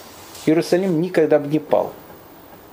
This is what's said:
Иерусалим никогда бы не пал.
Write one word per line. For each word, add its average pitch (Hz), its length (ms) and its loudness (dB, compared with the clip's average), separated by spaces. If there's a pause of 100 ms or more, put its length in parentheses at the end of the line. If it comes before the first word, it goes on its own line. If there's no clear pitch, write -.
(460)
Иерусалим 170 540 2
никогда 156 400 2
бы 143 80 -8
не 151 100 0
пал. - 340 -2 (800)